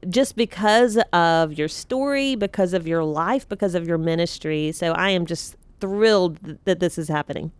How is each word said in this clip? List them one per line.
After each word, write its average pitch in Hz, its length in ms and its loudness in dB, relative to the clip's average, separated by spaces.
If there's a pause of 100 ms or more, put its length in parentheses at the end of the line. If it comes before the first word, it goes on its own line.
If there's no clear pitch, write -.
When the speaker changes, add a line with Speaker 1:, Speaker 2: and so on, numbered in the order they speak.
Speaker 1:
Yeah. 185 60 -8
Speaker 2:
just 247 260 2
because 220 640 2 (160)
of 165 400 4
your 151 140 -2
story, 269 680 -2
because 196 380 -2
of 170 140 -2
your 165 160 0
life, 165 460 -2
because 196 260 -2
of 170 120 -2
your 170 100 0
ministry. 160 760 -2
So 165 220 -2
I 185 180 0
am 175 140 0
just - 300 -8 (260)
thrilled 196 640 2
th-, 156 200 -12
that 180 140 0
this 170 200 0
is 151 80 -6
happening. 151 520 -6